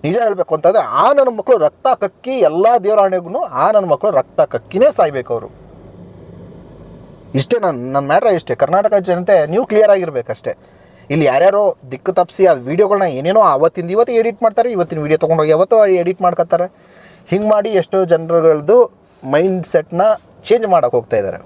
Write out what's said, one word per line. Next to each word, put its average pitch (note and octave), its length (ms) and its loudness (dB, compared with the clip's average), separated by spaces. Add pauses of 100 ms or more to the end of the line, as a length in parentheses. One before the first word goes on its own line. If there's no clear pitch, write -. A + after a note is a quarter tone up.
ನಿಜ E3+ 140 -2
ಹೇಳ್ಬೇಕು G3 380 -2
ಅಂತಂದ್ರೆ E3+ 280 2
ಆ C#3 300 2
ನನ್ನ B3+ 240 2
ಮಕ್ಕಳು B3 200 0
ರಕ್ತ D3+ 300 -2 (140)
ಕಕ್ಕಿ, G3+ 300 -8
ಎಲ್ಲ F#3 340 0 (180)
ದೇವರ G#3 160 2
ಆಣೆಗೂ F#3+ 440 -2
ಆ F3+ 280 -2
ನನ್ನ G#3 140 2
ಮಕ್ಕಳು F3 260 -2
ರಕ್ತ D3 300 -2
ಕಕ್ಕಿನೇ G3 500 -2
ಸಾಯ್ಬೇಕು C#3 420 -2
ಅವರು. G#2+ 300 -10 (1700)
ಇಷ್ಟೇ A3+ 240 -2
ನನ್ನ, F3 180 -2
ನನ್ನ C3+ 300 -4
ಮ್ಯಾಟ್ರ್ F#3+ 220 2
ಇಷ್ಟೇ. E3 260 -2
ಕರ್ನಾಟಕ G3+ 380 0
ಜನತೆ F3+ 540 0
ನೀವು G3+ 180 -2
ಕ್ಲಿಯರ್ G#3+ 260 2
ಆಗಿರ್ಬೇಕಷ್ಟೇ. D#3 680 -4 (540)
ಇಲ್ಲಿ D3+ 140 0
ಯಾರ್ಯಾರೋ F#3 500 2 (160)
ದಿಕ್ಕು C3+ 200 -8
ತಪ್ಪಿಸಿ F3 340 0
ಆ E3+ 80 4 (160)
ವಿಡಿಯೋಗಳನ್ನ G3 380 0 (120)
ಏನೇನೋ F#3+ 220 2 (120)
ಅವತ್ತಿಂದ E3 380 -2
ಇವತ್ತು A#3 220 0
ಎಡಿಟ್ A3+ 300 -2
ಮಾಡ್ತಾರೆ, A3+ 280 0
ಇವತ್ತಿನ F3 280 -4
ವಿಡಿಯೋ D3+ 180 -2
ತೊಗೊಂಡೋಗಿ D#3+ 380 0
ಯಾವತ್ತೋ G#3 300 4 (160)
ಎಡಿಟ್ F#3 200 -4
ಮಾಡ್ಕೊತಾರೆ. F3 460 0 (640)
ಹಿಂಗ್ G#3 220 -2
ಮಾಡಿ G#3 160 0
ಎಷ್ಟೋ F#3+ 360 -2
ಜನರುಗಳ್ದು E3 720 2 (460)
ಮೈಂಡ್‌ಸೆಟ್‌ನ E3+ 800 -2 (420)
ಚೇಂಜ್ A3+ 200 0
ಮಾಡಕ್ D3+ 300 2
ಹೋಗ್ತಾ A#2+ 200 -4
ಇದ್ದಾರೆ. G2 280 -6